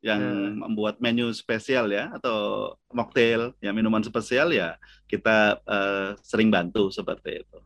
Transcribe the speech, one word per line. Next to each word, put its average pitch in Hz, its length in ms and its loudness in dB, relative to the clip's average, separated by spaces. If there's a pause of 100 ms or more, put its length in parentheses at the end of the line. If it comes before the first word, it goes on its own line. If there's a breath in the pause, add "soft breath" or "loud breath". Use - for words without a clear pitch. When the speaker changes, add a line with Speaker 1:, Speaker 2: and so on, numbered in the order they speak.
Speaker 1:
yang 107 200 0
Speaker 2:
Hmm. 101 400 -4
Speaker 1:
membuat 107 380 -4
menu 117 320 0
spesial 113 580 -2
ya, 104 220 -2
atau 120 260 -4 (520)
mocktail, 117 680 0
ya, 101 140 -6
minuman 110 300 2
spesial 120 500 0
ya, 85 240 -2 (300 loud breath)
kita, 107 560 4
eh, 98 480 -2 (120)
sering 110 280 2
bantu 95 400 2
seperti 90 520 -8
itu. - 240 -20